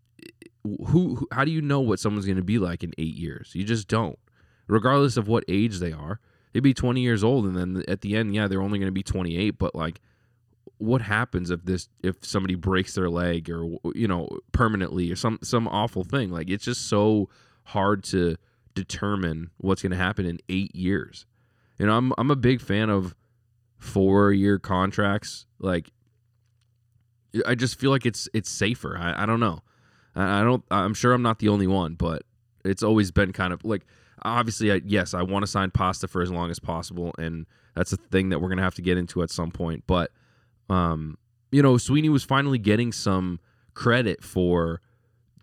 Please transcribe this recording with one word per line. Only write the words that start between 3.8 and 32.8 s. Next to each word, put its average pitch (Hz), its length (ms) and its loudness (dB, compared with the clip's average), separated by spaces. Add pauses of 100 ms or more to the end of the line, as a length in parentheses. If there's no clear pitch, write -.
don't, 110 300 -2 (500)
regardless 127 500 4
of 104 100 0
what 113 200 2
age 101 320 2
they 87 120 -2
are. 78 280 -8 (340)
They'd 117 80 0
be 135 120 6
twenty 127 280 0
years 117 220 2
old, 117 220 4
and 92 100 -2
then 90 320 -2
at 92 140 -4
the 101 140 -2
end, 110 200 0
yeah, 107 120 0
they're 95 140 -2
only 101 180 -2
gonna 95 120 -2
be 95 120 -4
twenty-eight, 92 540 -2
but, - 180 -2
like, 82 240 -6 (800)
what 120 240 0
happens 104 480 -2
if 87 160 -4
this, 92 240 -4 (140)
if 92 200 -4
somebody 92 320 -2
breaks 95 400 0
their 92 140 0
leg 85 400 -2
or, 82 280 -6 (180)
you 110 120 0
know, 87 220 -2 (220)
permanently 95 600 0
or 90 40 -4
some, 110 260 -2
some 117 260 0
awful 104 360 -2
thing? 123 280 -4
Like, 85 180 -6
it's 98 160 -4
just - 220 -4
so 107 420 4 (360)
hard 98 400 0
to 87 300 0 (400)
determine 92 840 -4
what's 95 240 -2
gonna 92 160 -2
happen 92 280 -2
in 85 140 -6 (100)
eight 95 260 -4
years. 92 500 -4 (540)
You 101 80 0
know, 107 100 4
I'm, 127 220 0
I'm 127 100 2
a 147 60 4
big 123 260 2
fan 107 300 0
of 92 240 -2 (640)
four-year 98 800 4
contracts. 98 880 -2 (100)
Like, 87 320 -2 (1600)
I 123 100 0
just 123 240 -2
feel 135 120 2
like 135 140 2
it's, 113 280 -2
it's 107 160 -2
safer. - 480 -2
I, 87 260 -4
I - 20 0
don't 113 140 2
know. 95 220 0 (540)
I, 98 260 2
I - 20 4
don't, 120 260 4
I'm 98 240 2
sure 123 200 2
I'm 123 80 2
not 113 180 0
the 107 100 4
only 101 180 4
one, 90 280 0
but 82 280 -4 (420)
it's 95 180 -2